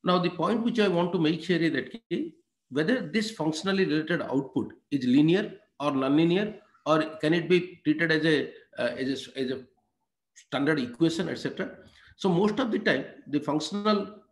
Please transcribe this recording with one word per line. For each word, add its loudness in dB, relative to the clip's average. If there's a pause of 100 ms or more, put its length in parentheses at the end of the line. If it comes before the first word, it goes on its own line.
Now, 2
the 0
point -2
which -2
I 4
want 0
to -2
make 0
here 0
is 0
that -6 (380)
whether 0
this -2
functionally 0
related 0
output -4 (160)
is -2
linear 4 (260)
or -2
nonlinear, 2 (280)
or 0
can 2
it 0
be 2
treated 2
as 2
a, 2 (280)
uh, -2
as -6
a, -14
as -4
a -10 (720)
standard -2
equation, 0
et -6
cetera. -6 (460)
So -2
most 2
of -2
the -2
time, 0 (240)
the -2
functional -2 (160)